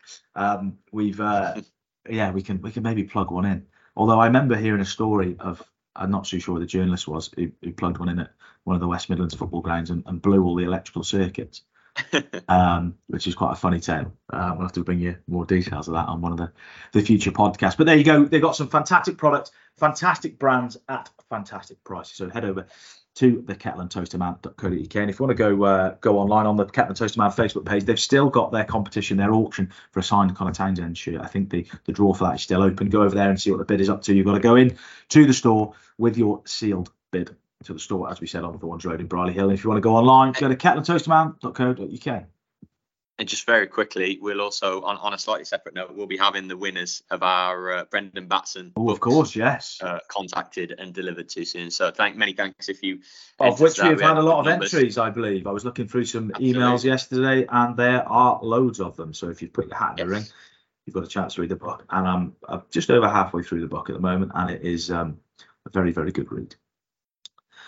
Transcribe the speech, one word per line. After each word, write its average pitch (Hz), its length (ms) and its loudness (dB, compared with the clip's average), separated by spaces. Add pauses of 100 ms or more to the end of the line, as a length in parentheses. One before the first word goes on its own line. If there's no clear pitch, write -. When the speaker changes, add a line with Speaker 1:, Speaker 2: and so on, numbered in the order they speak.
(340)
Speaker 1:
Um, 98 420 -2 (160)
we've, 104 260 -2
uh, 101 360 -2 (280)
Speaker 2:
<laughs> - 280 -20
Speaker 1:
yeah, 107 220 -2
we 95 100 -2
can, 92 180 -6
we 104 100 -10
can 110 120 -6
maybe 110 220 -2
plug 95 260 -4
one 90 160 -2
in. 98 180 -2 (320)
Although 110 240 6
I 113 60 8
remember 127 280 4
hearing 107 280 0
a - 20 -2
story 98 560 -2
of, 90 220 -10 (340)
I'm 92 140 -4
not 98 160 -4
too 92 120 -6
sure 87 180 -4
who 82 40 -4
the 85 60 -6
journalist 92 420 -2
was, 78 260 -8
who, 87 160 -4 (120)
who 85 100 -10
plugged 87 240 -4
one 87 140 -4
in 85 80 -4
at 82 140 -8 (320)
one 92 100 -2
of 87 60 0
the 87 80 -2
West 87 200 -4
Midlands 85 260 -2
football 85 280 -6
grounds 82 260 -4
and, 87 160 -4
and 87 160 -8
blew 98 240 4
all 87 100 0
the 90 100 -2
electrical 90 380 -6
circuits. 95 600 -4 (340)
Speaker 2:
<laughs> - 160 -8 (360)
Speaker 1:
Um, 87 580 2
which - 220 -8
is 87 80 -4
quite - 160 -2
a 87 40 -8
funny 87 220 0
tale. 85 340 -4 (160)
Uh, 90 260 -4
we'll 90 120 -6
have 90 60 -10
to 87 100 -4
bring 90 160 -2
you 87 180 -4 (120)
more 87 180 -4
details 90 400 -2
of 82 80 -6
that 82 140 -2
on 82 120 -6
one 85 120 -4
of 82 60 -6
the, 85 140 -8 (400)
the 107 80 4
future 104 300 4
podcasts. 95 460 2
But 156 100 4
there 160 100 8
you 143 60 8
go. 147 220 6
They've 143 180 2
got 156 140 2
some 139 120 -6
fantastic 156 480 2
products, 147 360 0 (260)
fantastic 156 600 -2
brands 127 380 0 (120)
at 131 200 -10 (220)
fantastic 101 540 -14
prices. 87 320 -14
So 92 120 -10
head 113 160 -6
over 95 220 -6 (480)
to 123 320 4
the 98 80 -8
kettle - 260 -10
and 90 100 -8
toaster 90 280 -8
man 87 240 -4
dot - 140 -14
co 95 120 -6
dot 90 100 -2
U 78 100 -8
K. 107 120 -4
And 104 80 -2
if 98 100 -6
you 131 60 -2
wanna 127 120 0
go, 101 260 2
uh, 95 380 4
go 101 180 4
online 107 280 2
on 104 100 2
the 101 80 2
Kettle 110 240 0
and 95 80 -8
Toaster 113 240 -2
Man 104 100 4
Facebook 101 340 -2
page, 101 200 -2
they've 110 140 2
still 139 300 4
got 120 220 2
their 110 140 0
competition, 104 520 -4
their 101 160 2
auction 101 400 0 (200)
for 95 80 -2
a - 20 0
signed 98 320 2
Connor 92 180 -4
Townsend 87 460 -4
shirt. 82 220 -8
I - 80 -12
think 98 220 -4
the, 87 160 -4 (180)
the - 80 -4
draw 101 200 4
for 95 120 -2
that 87 100 0
is - 80 -8
still 92 200 2
open. 95 280 2
Go 104 140 4
over 98 100 4
there 98 160 2
and 95 100 0
see 101 120 0
what 90 60 0
the 87 60 -6
bid 101 160 2
is 98 80 2
up 101 140 -2
to. 101 120 2
You've 95 120 6
gotta 101 140 4
go 117 160 8
in 127 200 6 (340)
to 151 160 10
the 131 60 6
store 110 420 2 (220)
with 113 220 2
your 104 260 0
sealed 95 480 -4 (200)
bid 90 240 -6 (260)
to - 100 -14
the 80 60 -12
store, 90 320 -6
as 90 100 -12
we 82 60 -10
said, 82 180 -8
on 82 140 -10
the - 80 -12
Ones 82 180 -10
Road 82 160 -6
in 90 60 -10
Brierley 90 260 -2
Hill. 98 160 0
And 98 80 2
if 98 80 -8
you 110 60 0
wanna 107 100 2
go 113 160 4
online, 131 360 8
go 135 160 0
to 127 80 2
kettle 156 220 4
and 151 80 -4
toaster 170 220 0
man 160 320 2
dot - 140 -10
co 127 180 0
dot 98 180 -8
U - 80 -12
K. 92 280 -8 (880)
Speaker 2:
And - 100 -8
just - 200 -8
very 110 220 4
quickly, 98 520 -2
we'll 101 220 -4
also, 98 400 -4
on, 101 160 -6
on 101 160 -6
a 95 40 -8
slightly 87 280 -6
separate - 280 -10
note, 92 200 -12
we'll 101 140 -10
be 95 100 -8
having 98 280 -2
the 90 120 -12
winners 92 520 -8
of 90 120 -6
our, 90 500 -2
uh, 87 120 -6
Brendan 98 420 -8
Batson 90 500 -6
Speaker 1:
Oh, 113 140 0
of 101 100 -4
Speaker 2:
books, 120 140 2
Speaker 1:
course, 156 220 2
yes. - 440 -4
Speaker 2:
uh, 87 280 -8
contacted 90 680 -8
and 92 160 -16
delivered 87 380 -10
too 85 160 -10
soon. 87 240 -10
So 87 200 -2
thank, 101 260 -2
many 104 180 -2
thanks 98 340 -8
if 95 140 -10
you 92 160 -6 (400)
Speaker 1:
Of 127 80 4
Speaker 2:
entered 120 160 4
Speaker 1:
which 160 140 6
Speaker 2:
that. 190 120 4
Speaker 1:
we've 151 100 4
Speaker 2:
We 139 40 -2
Speaker 1:
had 156 140 6
Speaker 2:
had - 20 4
Speaker 1:
a 156 40 4
lot 160 180 4
of 139 60 -2
Speaker 2:
numbers. 180 280 0
Speaker 1:
entries, 120 240 2
I 113 120 2
believe. 101 360 -4
I 101 60 -4
was 104 120 -6
looking 123 240 -8
through 120 160 -2
some 113 280 -6
Speaker 2:
Absolutely. 127 280 0
Speaker 1:
emails 123 240 2
yesterday, 131 640 0
and 120 300 2
there 123 280 2
are 120 360 4
loads 117 380 0
of 87 160 -6
them. 80 180 -12
So 85 160 -8
if 82 100 -12
you 85 80 -10
put - 200 -6
your - 80 -14
hat - 240 -4
in 90 80 -4
the 92 40 -4
Speaker 2:
Yes. 104 100 -4
Speaker 1:
ring, 107 100 -14 (520)
you've - 100 -14
got 90 100 -4
a 85 40 -14
chance 90 280 -6
to 92 40 -4
read 85 100 -4
the 92 60 -4
book. 90 320 -12
And 92 180 -2
I'm, 90 300 -2 (100)
I'm - 160 -10 (100)
just - 180 -2
over 117 180 6
halfway 92 360 0
through 85 160 -6
the 82 80 -6
book 73 200 -8
at - 60 -8
the - 80 -6
moment, 92 320 -2
and 90 160 -2
it 87 120 -10
is, 87 280 -4
um, 82 280 -4 (480)
a - 40 -16
very, 90 220 2
very 78 180 -4
good - 220 -6
read. - 240 -12 (1120)